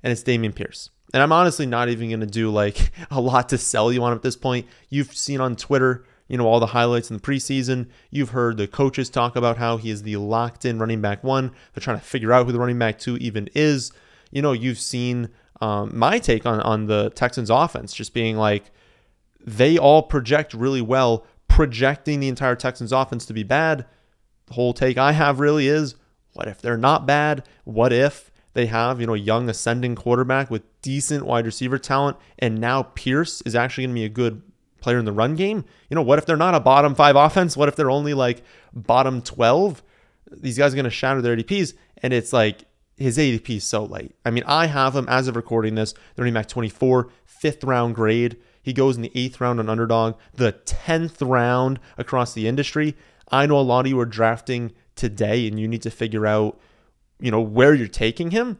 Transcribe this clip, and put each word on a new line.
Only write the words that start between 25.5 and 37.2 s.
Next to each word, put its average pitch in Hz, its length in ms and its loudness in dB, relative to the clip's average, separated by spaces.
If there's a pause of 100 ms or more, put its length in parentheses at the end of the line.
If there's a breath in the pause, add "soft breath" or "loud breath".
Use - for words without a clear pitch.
is, 147 280 0 (380)
what - 140 -10
if 101 140 -14
they're 117 160 -2
not 143 300 2
bad? 147 400 0 (160 soft breath)
What 117 300 0
if 139 380 0 (220)
they 120 120 0
have, 117 340 -2
you 117 80 -4
know, 117 60 -2
a 107 60 -4
young 113 300 0
ascending 117 460 -4
quarterback 127 560 0
with 110 120 -6 (180)
decent 139 440 -4
wide 117 200 0
receiver 127 320 -6
talent, 139 400 -2 (220 soft breath)
and 113 200 -2
now 123 240 -2
Pierce - 580 -4
is 113 140 -6
actually 127 300 -2
gonna 127 80 -4
be 117 120 -4
a 107 40 -6
good 110 320 -2 (400)
player 120 180 0
in 113 60 -2
the 107 60 -4
run 117 240 0
game? 196 280 -2 (260 soft breath)
You 147 60 -4
know, 165 60 2
what 139 180 4
if - 60 -6
they're 165 100 2
not 170 200 2
a 156 40 6
bottom 139 360 6
five 143 200 8
offense? 151 400 4